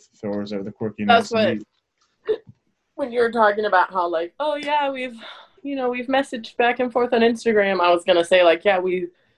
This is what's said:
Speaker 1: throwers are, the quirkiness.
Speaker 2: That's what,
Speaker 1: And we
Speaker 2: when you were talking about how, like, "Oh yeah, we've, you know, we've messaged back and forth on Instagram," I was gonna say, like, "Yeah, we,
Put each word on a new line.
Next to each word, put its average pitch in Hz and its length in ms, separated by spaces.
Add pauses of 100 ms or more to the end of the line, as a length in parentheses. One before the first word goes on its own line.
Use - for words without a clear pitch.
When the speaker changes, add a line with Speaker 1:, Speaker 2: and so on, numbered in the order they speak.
(200)
Speaker 1:
throwers 104 320
are, 101 120
the 104 80
quirkiness. 107 360
Speaker 2:
That's 233 240
what, 220 160
Speaker 1:
And 110 160 (640)
we 427 80 (600)
Speaker 2:
when 277 180
you 240 80
were 233 100
talking 214 340
about 185 280
how, 180 160
like, 170 300
"Oh 294 160
yeah, 294 340
we've, 254 260 (460)
you 277 140
know, 254 120
we've 247 200
messaged 262 500
back 240 220
and 254 120
forth 240 220
on 233 80
Instagram," 220 580
I 175 140
was 175 100
gonna 170 220
say, 180 180
like, 170 220
"Yeah, 196 140
we, 180 300 (280)